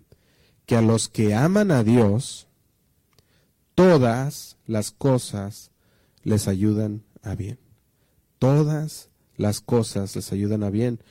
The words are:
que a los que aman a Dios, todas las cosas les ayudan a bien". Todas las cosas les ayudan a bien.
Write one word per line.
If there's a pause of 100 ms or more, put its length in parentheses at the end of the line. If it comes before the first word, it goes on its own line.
(640)
que
a
los
que
aman
a
Dios, (1300)
todas
las
cosas (520)
les
ayudan (180)
a
bien". (800)
Todas (260)
las
cosas
les
ayudan
a
bien.